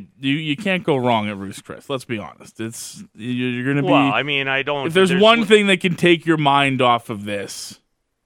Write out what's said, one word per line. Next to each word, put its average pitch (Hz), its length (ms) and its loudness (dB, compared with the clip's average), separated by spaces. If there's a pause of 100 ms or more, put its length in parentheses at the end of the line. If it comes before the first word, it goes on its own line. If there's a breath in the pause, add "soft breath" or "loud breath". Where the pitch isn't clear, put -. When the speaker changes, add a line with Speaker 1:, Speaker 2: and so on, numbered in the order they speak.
(200)
Speaker 1:
you, 135 140 -2
you 151 220 -2
can't 185 280 -4
go 156 120 0
wrong 120 340 0
at 104 80 -8
Ruth's 98 240 -12
Chris. - 260 -16
Let's 131 180 -8
be 117 120 -6
honest. - 420 -16
It's, 113 440 -12 (100)
you, 110 160 -14
you're 123 360 -4
gonna 139 200 0
be - 60 2
Speaker 2:
Well, - 200 4
I 117 120 0
mean, 139 240 -4
I 135 160 -2
don't, 143 240 -4
Speaker 1:
if 165 60 -4
there's 190 160 4
Speaker 2:
there's 180 120 2
Speaker 1:
one 226 200 6
Speaker 2:
li- 220 40 -2
Speaker 1:
thing 214 220 6
that 190 140 0
can 180 140 0
take 170 300 2
your 165 120 2
mind 139 440 2
off 120 300 2
of 101 140 -8
this, 101 540 -10 (460)